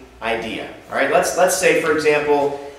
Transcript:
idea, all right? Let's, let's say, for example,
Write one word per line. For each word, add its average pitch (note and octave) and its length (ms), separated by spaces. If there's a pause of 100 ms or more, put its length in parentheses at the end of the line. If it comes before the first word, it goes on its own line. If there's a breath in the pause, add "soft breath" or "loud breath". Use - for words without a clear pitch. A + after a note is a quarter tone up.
(220)
idea, A2+ 500 (180)
all A2+ 60
right? C3+ 140
Let's, E3+ 260
let's F#3 200
say, E3+ 240
for D#3+ 120
example, D3 680 (180 loud breath)